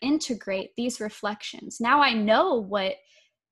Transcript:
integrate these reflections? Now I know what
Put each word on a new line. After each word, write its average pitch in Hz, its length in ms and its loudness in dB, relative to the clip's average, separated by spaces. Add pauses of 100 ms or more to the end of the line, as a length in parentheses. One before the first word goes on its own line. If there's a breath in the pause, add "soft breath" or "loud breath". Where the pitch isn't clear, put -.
integrate 233 760 -2
these 240 240 -4
reflections? - 800 -10
Now 262 220 4
I 262 100 4
know 226 440 4
what 190 400 -2 (560 soft breath)